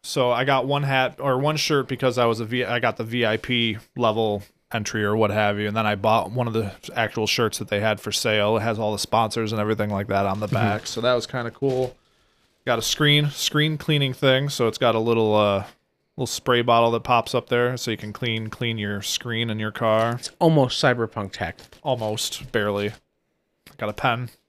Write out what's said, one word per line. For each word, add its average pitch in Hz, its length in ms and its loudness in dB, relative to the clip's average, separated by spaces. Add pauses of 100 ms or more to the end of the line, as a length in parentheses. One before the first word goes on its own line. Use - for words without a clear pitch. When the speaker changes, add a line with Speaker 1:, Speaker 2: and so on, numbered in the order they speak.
Speaker 1:
So 123 280 0
I 123 140 2
got 135 220 2
one 143 160 0
hat 131 360 2
or 131 200 0
one 151 180 0
shirt 143 300 2
because 131 300 0
I 120 80 4
was 113 140 2
a 113 60 -4
V-, 120 200 -2
I 117 140 -2
got 113 180 0
the 113 60 -6
V 117 220 0
I 107 120 2
P 117 400 -2 (200)
level 110 460 0 (280)
entry 107 320 -2
or 104 140 2
what 107 140 2
have 104 280 2
you. 104 80 -2
And 104 80 -4
then 110 120 0
I 104 80 0
bought 104 360 0
one 120 160 -2
of 110 60 -4
the 104 180 -2 (240)
actual 110 300 -2
shirts 107 320 -2
that 101 120 -10
they 104 100 0
had 107 200 0
for 107 120 -8
sale. 107 460 2
It 101 40 0
has 110 160 -2
all 107 140 -2
the 101 80 -4
sponsors 110 520 0
and 110 80 -4
everything 104 300 -2
like 101 180 -4
that 98 180 0
on 98 140 -2
the 107 60 -4
Speaker 2:
Mm-hmm. - 100 -2
Speaker 1:
back. 104 320 0
So 113 140 -8
that 123 120 2
was 117 120 0
kinda 117 260 -8
cool. 127 440 -2 (720)
Got 123 140 2
a 107 40 -4
screen, 147 480 2
screen 151 460 0
cleaning 143 360 0
thing. 135 360 2
So 123 180 0
it's 110 100 -2
got 117 160 2
a 113 60 2
little, 110 360 2
uh, 101 300 4 (500)
little 127 120 -4
spray 120 340 0
bottle 117 300 4
that 113 80 0
pops 120 340 0
up 120 160 -2
there 123 260 2
so 120 140 -6
you 107 80 -2
can 107 160 -12
clean, 110 360 -4
clean 117 280 -4
your 101 240 -4
screen 117 480 -4
in 107 80 -4
your 107 140 -4
car. 113 480 2
Speaker 2:
It's - 180 -12
almost 156 460 4
cyberpunk 113 480 0
tech. 85 260 -6 (240)
Speaker 1:
Almost, 113 720 -4
barely. 104 400 0 (840)
Got 107 120 -4
a 104 40 -8
pen. 120 360 -2 (200)